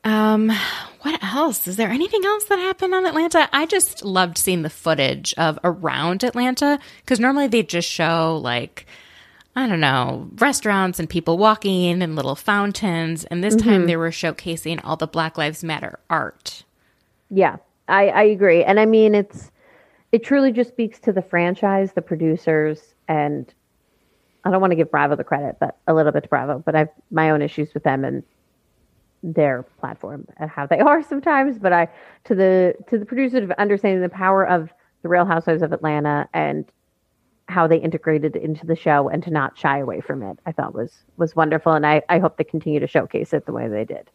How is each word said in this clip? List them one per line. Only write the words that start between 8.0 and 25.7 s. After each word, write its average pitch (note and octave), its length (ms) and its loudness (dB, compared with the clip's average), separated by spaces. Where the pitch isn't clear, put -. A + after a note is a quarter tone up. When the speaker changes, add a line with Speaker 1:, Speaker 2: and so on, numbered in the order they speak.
Speaker 1:
like, A#2+ 440 -6
I C4 100 0
don't F3 140 0
know, C3 540 0
restaurants G3 640 0
and E3 100 -6
people E3+ 280 -2
walking F#3 640 2
and D#3+ 140 -4
little C3+ 200 -4
fountains. F#3 880 -2
And F3 180 -4
this G#3+ 140 2
time G#3+ 240 4
Speaker 2:
Mm-hmm. F3 60 2
Speaker 1:
they E3+ 100 0
were E3 120 -2
showcasing E3 760 -6
all D#3+ 100 -4
the D#3+ 100 -4
Black D#3+ 320 -4
Lives D#3 280 -4
Matter - 340 -8
art. - 540 -6
Speaker 2:
Yeah, F#3+ 280 2
I, G3 180 4
I G#3 160 4
agree. F#3+ 400 4
And G3+ 160 4
I A3 60 6
mean, A3 280 6
it's, - 380 -2
it A3+ 100 2
truly C4+ 300 2
just A#3+ 160 0
speaks A3 320 -6
to A3 100 0
the F#3 100 0
franchise, F#3+ 720 0
the F3 100 -4
producers, D#3 920 -2
and D3 440 -4
I F#3 40 0
don't F#3 120 2
wanna F3+ 140 4
give D#3+ 160 0
Bravo C#3+ 260 2
the - 80 -8
credit, C#3+ 340 -4
but - 180 -2